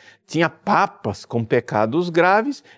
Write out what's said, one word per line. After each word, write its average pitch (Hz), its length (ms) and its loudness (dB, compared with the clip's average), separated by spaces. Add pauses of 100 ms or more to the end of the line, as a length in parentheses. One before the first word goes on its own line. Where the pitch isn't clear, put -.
(280)
tinha 165 200 0
papas - 760 -2
com 120 180 -4
pecados 120 640 0
graves. 196 540 0 (140)